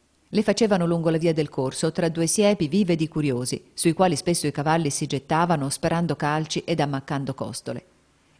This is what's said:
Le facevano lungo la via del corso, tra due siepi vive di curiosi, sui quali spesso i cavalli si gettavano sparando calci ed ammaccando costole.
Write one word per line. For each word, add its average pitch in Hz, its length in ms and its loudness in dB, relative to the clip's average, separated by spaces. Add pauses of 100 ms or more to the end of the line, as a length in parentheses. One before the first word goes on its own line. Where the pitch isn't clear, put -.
(300)
Le 208 140 0
facevano 202 420 2
lungo 170 240 0
la 160 80 2
via 165 160 2
del 151 160 0
corso, 135 420 -2
tra 170 180 0
due 165 180 -2
siepi 202 400 2
vive 175 280 2
di 156 120 0
curiosi, 131 680 -2
sui 165 200 2
quali 180 220 2
spesso 170 300 -2
i 143 60 0
cavalli 156 380 0
si 147 180 -4
gettavano 156 640 0
sparando 165 460 -2
calci 156 440 -2
ed 160 200 -2
ammaccando 139 540 -2
costole. 117 520 -8 (540)